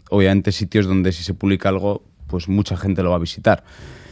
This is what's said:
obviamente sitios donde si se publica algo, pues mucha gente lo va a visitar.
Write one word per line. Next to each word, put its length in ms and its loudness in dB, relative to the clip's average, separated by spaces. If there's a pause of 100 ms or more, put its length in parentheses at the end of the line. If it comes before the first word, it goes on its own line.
(100)
obviamente 420 4
sitios 340 0
donde 240 2
si 140 -6
se 100 -4
publica 360 0
algo, 340 -2 (240)
pues 200 -6
mucha 280 0
gente 260 -2
lo 80 2
va 60 2
a 40 0
visitar. 440 0 (480)